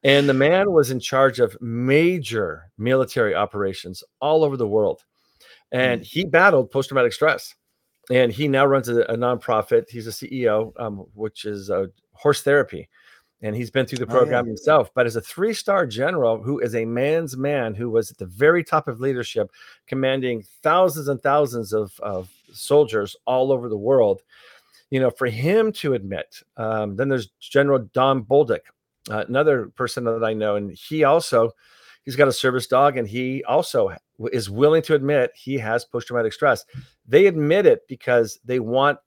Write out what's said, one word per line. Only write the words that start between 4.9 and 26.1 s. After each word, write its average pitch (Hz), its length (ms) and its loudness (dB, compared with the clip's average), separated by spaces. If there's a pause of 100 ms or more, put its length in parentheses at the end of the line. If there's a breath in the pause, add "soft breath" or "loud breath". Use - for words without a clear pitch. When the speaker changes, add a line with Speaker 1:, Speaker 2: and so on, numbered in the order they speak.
Speaker 1:
And 123 280 0
Speaker 2:
Mm. 120 40 -18
Speaker 1:
he 175 200 -6
battled 156 460 4
post-traumatic 131 420 0
stress. - 420 -2 (560)
And 127 220 4
he 139 160 -4
now 135 180 4
runs 135 220 2
a, 120 140 2
a - 140 -2
nonprofit. 117 720 0
He's 113 180 -14
a 110 60 -12
C - 180 -14
E 127 180 -2
O, 110 300 0
um, 104 360 -10
which 107 300 -10
is, 101 260 -8
uh, 95 160 -2 (260)
horse - 300 0
therapy. 139 460 -2 (540 soft breath)
And 107 140 -6
he's 120 140 -10
been 131 160 -2
through 127 120 -10
the 120 80 -6
Speaker 2:
Oh, 117 80 -6
yeah. 127 40 4
Speaker 1:
program 123 280 2
himself. 120 480 0
But 123 120 2
as 113 100 -4
a 113 40 -2
three-star 196 680 -4
general 120 560 -2
who 135 180 -4
is 117 140 -4
a 113 100 -2
man's 135 520 -2
man, 131 380 -4
who 117 160 -6
was 113 200 0
at - 80 -20
the 95 80 -12
very 143 380 2
top 156 240 -2
of 117 120 -10
leadership, 123 500 -4 (360 loud breath)
commanding 131 560 -2 (200)
thousands 160 460 2
and 135 140 -2
thousands 120 500 0
of, 107 280 -4
of 95 300 -8 (220)
soldiers 113 640 0 (100)
all 131 260 0
over 123 160 -2
the 110 80 -4
world, 107 460 2 (680 soft breath)
you 135 100 0
know, 127 100 2
for 127 160 -4
him 175 460 0
to 143 220 -4
admit, 98 480 -8 (140)